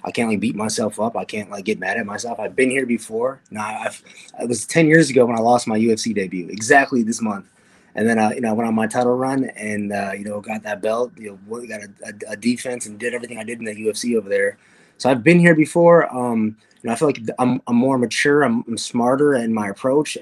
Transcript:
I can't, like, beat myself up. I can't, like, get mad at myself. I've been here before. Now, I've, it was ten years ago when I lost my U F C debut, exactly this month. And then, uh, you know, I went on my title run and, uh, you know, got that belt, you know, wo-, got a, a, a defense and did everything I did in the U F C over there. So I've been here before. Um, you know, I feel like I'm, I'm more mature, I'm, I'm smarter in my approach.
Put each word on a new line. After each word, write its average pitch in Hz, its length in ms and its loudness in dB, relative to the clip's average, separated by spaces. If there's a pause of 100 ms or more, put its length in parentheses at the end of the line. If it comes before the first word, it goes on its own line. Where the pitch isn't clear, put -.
I - 60 -8
can't, 117 180 -2
like, 104 120 0
beat 113 160 -2
myself 107 440 -4
up. 113 160 -4
I 92 80 -6
can't, 104 260 -10
like, 101 140 -12
get 101 140 -2
mad 95 180 -6
at 113 100 -4
myself. 110 340 -8
I've 95 160 -8
been 131 140 2
here 131 160 -2
before. 120 540 -4 (100)
Now, 107 160 -8
I've, 110 360 -8 (380)
it 120 80 -4
was 120 180 -4
ten 165 220 4
years 160 220 6
ago 123 140 6
when 117 120 2
I 113 40 0
lost 120 280 4
my 110 80 0
U 113 160 2
F 107 80 0
C 113 120 -4
debut, 92 360 -4
exactly 123 560 2
this 113 180 -4
month. 101 240 -6 (500)
And 107 120 0
then, 113 100 2
uh, 107 120 2
you 131 100 -6
know, 117 100 -2
I - 20 0
went 113 140 -2
on 113 80 -2
my 110 140 0
title 123 260 2
run 131 300 -2 (120)
and, 104 360 -6
uh, 98 240 -4
you 101 80 -12
know, 104 160 -8
got 107 240 -10
that 104 180 -8
belt, 117 340 -2
you 107 140 -14
know, 98 160 -18
wo-, 117 180 -12
got 110 160 -12
a, 101 80 -18 (160)
a, 107 280 -14
a 104 40 -8
defense 120 500 -4
and 104 120 -16
did 120 160 -6
everything 117 240 -10
I 110 60 -10
did 117 160 -10
in 113 40 -10
the 104 140 -8
U 110 120 -2
F 104 60 -6
C 120 200 -2
over 98 120 -2
there. 101 300 0 (400)
So 123 100 0
I've 127 140 2
been 170 160 8
here 170 160 8
before. 165 580 6
Um, 117 440 -2 (260)
you 117 60 -6
know, 113 40 -2
I 117 40 -2
feel 156 120 2
like 127 120 -2 (180)
I'm, 127 300 0
I'm 120 80 2
more 131 200 4
mature, 143 460 2
I'm, 120 240 0
I'm 113 100 -6
smarter 135 600 2
in 113 180 -2
my 104 140 -2
approach. 131 540 -2